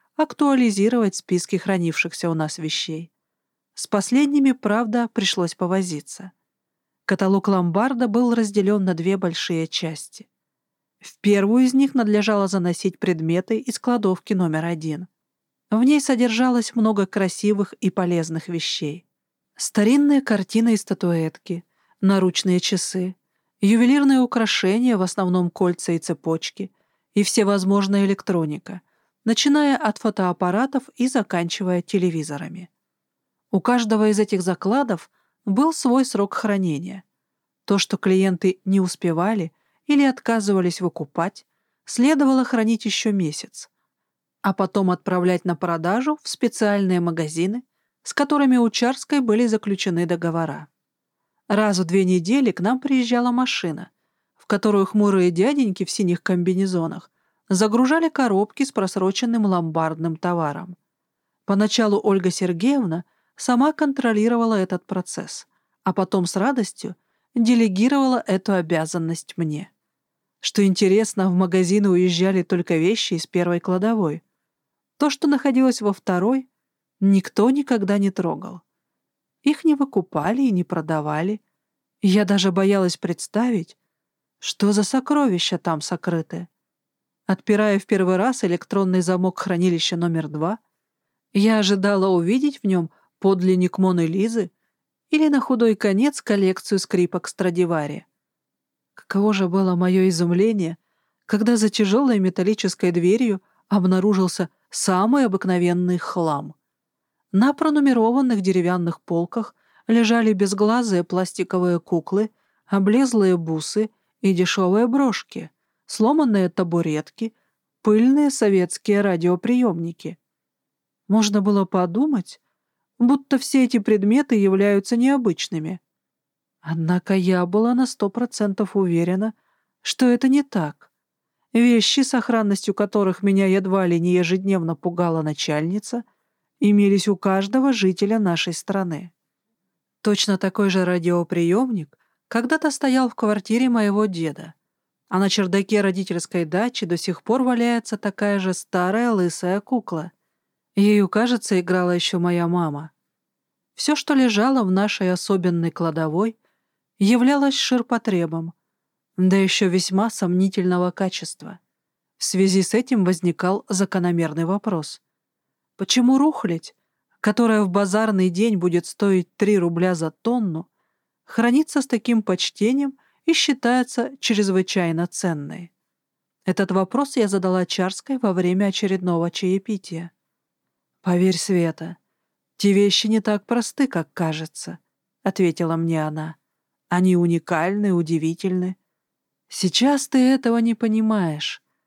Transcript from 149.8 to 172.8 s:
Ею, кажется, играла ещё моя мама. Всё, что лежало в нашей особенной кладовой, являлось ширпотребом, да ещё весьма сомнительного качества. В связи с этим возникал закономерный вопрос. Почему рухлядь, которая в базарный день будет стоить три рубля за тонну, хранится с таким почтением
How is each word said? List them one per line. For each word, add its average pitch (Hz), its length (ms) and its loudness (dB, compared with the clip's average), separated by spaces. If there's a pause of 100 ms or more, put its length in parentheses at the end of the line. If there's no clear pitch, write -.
Ею, 202 320 4
кажется, 220 520 0
играла 180 320 0
ещё 175 280 -2
моя 175 280 0
мама. 160 440 -4 (840)
Всё, 302 200 -2
что 285 200 -2
лежало 254 480 2
в 185 80 0
нашей 190 400 0
особенной 175 600 -2
кладовой, 165 640 -4 (600)
являлось 262 580 4
ширпотребом, 170 1000 -2 (640)
да 185 180 4
ещё 190 320 2
весьма 190 420 -2
сомнительного 180 840 -2
качества. - 680 -8 (580)
В - 60 -12
связи 190 380 2
с - 120 -2
этим 240 300 0
возникал 180 640 -2
закономерный 175 800 -2
вопрос. 180 560 -4 (760)
Почему 247 420 2
рухлядь, 247 580 -2 (440)
которая 214 440 2
в 190 60 -2
базарный 196 600 0
день 202 280 0
будет 170 280 0
стоить 190 500 -2
три 208 220 2
рубля 175 380 0
за 160 160 -4
тонну, 208 580 -4 (560)
хранится 254 560 0
с 254 60 -6
таким 226 340 0
почтением 254 760 -2 (280)